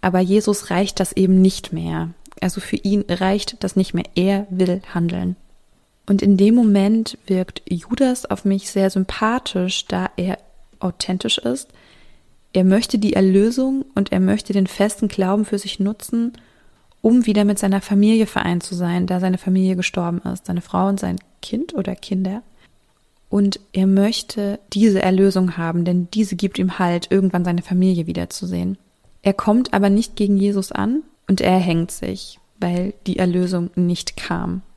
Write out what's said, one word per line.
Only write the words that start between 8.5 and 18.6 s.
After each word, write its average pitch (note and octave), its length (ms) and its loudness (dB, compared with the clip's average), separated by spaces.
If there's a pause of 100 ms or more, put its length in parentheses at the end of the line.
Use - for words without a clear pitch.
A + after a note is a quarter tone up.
sehr F#3+ 180 2
sympathisch, F#3+ 960 -2
da F#3 320 -4
er F#3 220 -4 (400)
authentisch - 580 -4
ist. - 320 -4 (840)
Er F#3 100 2
möchte G3 340 2
die G#3 160 0
Erlösung A#3 800 2
und G3 180 -2
er F#3+ 80 0
möchte G3 340 0
den G3 120 2
festen G#3 420 -2
Glauben G3 380 0
für G3+ 140 -4
sich - 200 -10
nutzen, A#3 540 -4 (680)
um A#3 260 4
wieder G#3 180 2
mit G3+ 140 0
seiner G3 220 0
Familie G#3+ 440 4
vereint F3 380 -2